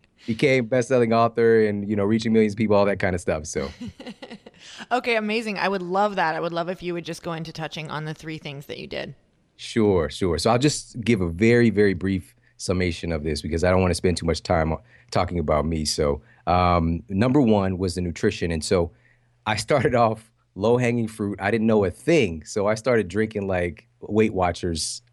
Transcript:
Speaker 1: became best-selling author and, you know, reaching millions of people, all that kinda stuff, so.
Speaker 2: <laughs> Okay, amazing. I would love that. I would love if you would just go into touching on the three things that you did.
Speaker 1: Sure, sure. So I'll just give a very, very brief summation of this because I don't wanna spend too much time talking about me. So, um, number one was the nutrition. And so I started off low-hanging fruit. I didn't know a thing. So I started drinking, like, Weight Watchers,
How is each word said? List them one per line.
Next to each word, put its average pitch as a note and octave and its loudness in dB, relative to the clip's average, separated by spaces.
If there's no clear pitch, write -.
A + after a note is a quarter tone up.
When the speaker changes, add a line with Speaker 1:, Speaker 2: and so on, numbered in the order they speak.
Speaker 1:
became B2+ 2
best-selling B2 2
author A2+ 4
and, G2+ -2
you G#2+ 0
know, G2 2
reaching A2 2
millions A2 4
of G2 -12
people, G#2 2
all G2+ 4
that G2 0
kinda F2+ 0
stuff, D#2+ -4
so. D2 -6
Speaker 2:
<laughs> - -18
Okay, B3 0
amazing. G#3+ -2
I F3+ 0
would G3 -2
love F#3+ 0
that. E3 0
I D#3+ -4
would E3+ -4
love E3+ -4
if F#3 -8
you F3 -6
would E3+ -8
just E3 -10
go E3+ -8
into E3 -10
touching D#3 -10
on D3+ -8
the D#3 -6
three D#3 -12
things D3 -14
that - -12
you C3+ -12
did. - -8
Speaker 1:
Sure, F#2+ 0
sure. E2+ -2
So A2 2
I'll B2 4
just - -2
give G#2+ 2
a F2 0
very, A2+ 4
very G2+ 4
brief F#2 -4
summation F2 -2
of D#2 -4
this D2+ -4
because D#2+ -2
I F2+ 4
don't F#2 4
wanna F2+ 2
spend F2 0
too - -6
much E2 -2
time D#2+ 0
talking F2+ -2
about D2+ 0
me. D#2+ -2
So, C#2+ -2
um, F2 2
number B2+ 2
one G2+ 2
was F2+ -2
the F#2 -4
nutrition. F2+ -2
And D#2+ -4
so E2+ 0
I G#2+ 0
started C#3+ 0
off A2+ 0
low-hanging A#2+ 2
fruit. G2+ -6
I G2 0
didn't A2 2
know G#2+ 4
a F#2 0
thing. F2+ 0
So G2+ -4
I G#2+ 2
started A2+ 0
drinking, G#2 -4
like, F2+ -4
Weight G#2+ 2
Watchers, F2 -4